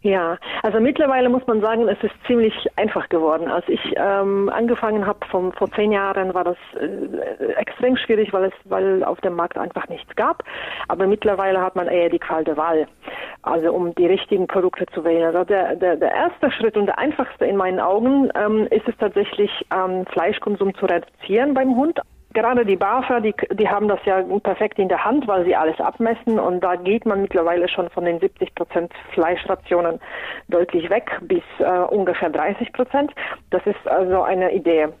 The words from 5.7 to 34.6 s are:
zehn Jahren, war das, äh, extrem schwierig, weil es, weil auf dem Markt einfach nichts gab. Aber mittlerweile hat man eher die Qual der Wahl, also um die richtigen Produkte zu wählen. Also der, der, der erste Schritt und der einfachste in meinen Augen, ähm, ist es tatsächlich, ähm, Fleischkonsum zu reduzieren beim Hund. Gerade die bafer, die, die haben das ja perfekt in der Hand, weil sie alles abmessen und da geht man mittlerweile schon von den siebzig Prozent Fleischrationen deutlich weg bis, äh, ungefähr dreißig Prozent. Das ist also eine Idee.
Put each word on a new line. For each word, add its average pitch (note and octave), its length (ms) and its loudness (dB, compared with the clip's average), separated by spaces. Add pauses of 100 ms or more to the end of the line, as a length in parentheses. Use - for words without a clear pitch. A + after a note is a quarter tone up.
zehn G#3+ 180 2
Jahren, G3 440 0
war F3+ 100 0
das, F3 140 -2 (200)
äh, - 760 -6
extrem - 420 0
schwierig, G#3+ 360 0
weil F#3+ 120 2
es, F#3+ 80 -2 (140)
weil F#3+ 360 0
auf F3+ 200 -2
dem F3+ 120 -2
Markt E3+ 240 -4
einfach - 300 -6
nichts - 260 -14
gab. D4 300 -2 (440)
Aber F#3 180 0
mittlerweile F#3+ 540 2
hat F#3 140 -2
man F3+ 140 -2
eher E3+ 220 2
die E3+ 80 0
Qual D#3+ 260 -2
der D#3 140 -2
Wahl, D#3 280 2 (560)
also D#3+ 300 0
um E3+ 220 -2
die F3+ 120 4
richtigen F#3 400 2
Produkte F3+ 380 0 (100)
zu D#3+ 100 -6
wählen. E3 300 2
Also F3+ 100 2
der, F#3 300 2
der, F3 220 2
der - 160 2
erste D#4 400 0
Schritt A3 240 0
und G3+ 100 2
der - 120 -2
einfachste - 480 -2
in G3+ 100 0
meinen F#3 240 0
Augen, A#3 560 4
ähm, G#3 340 2
ist - 160 0
es A#3 120 -4
tatsächlich, G#3 520 0 (240)
ähm, F#3 380 -2
Fleischkonsum G3 640 0
zu - 100 -4
reduzieren G3 720 0
beim C4 200 2
Hund. D4 240 2 (380)
Gerade A#3 300 2
die G3 80 4
bafer, A#3+ 460 0
die, G#3+ 120 0 (200)
die G3+ 160 0
haben G3+ 180 0
das G3+ 180 2
ja F#3+ 160 2 (220)
perfekt G#3 380 -2
in F#3+ 80 2
der E3 160 0
Hand, B3 240 0
weil F#3 160 2
sie F3+ 100 4
alles D#3+ 240 0
abmessen A3+ 640 0
und F3+ 240 0
da F3+ 100 2
geht F#3 320 0
man G3 160 2
mittlerweile F3 460 2
schon F3 220 -4
von F3 140 -4
den E3+ 140 0
siebzig F#3 380 -2
Prozent E3+ 360 -4 (200)
Fleischrationen F3 880 -2 (480)
deutlich E3+ 420 0
weg A3 220 -2 (100)
bis, F3 220 0 (160)
äh, F3+ 180 2 (140)
ungefähr F#3 380 0
dreißig F#3 420 -2
Prozent. C#4 400 0 (380)
Das F#3 160 0
ist G#3 200 -4
also F#3 360 2
eine F#3 300 2
Idee. D#3+ 360 4 (120)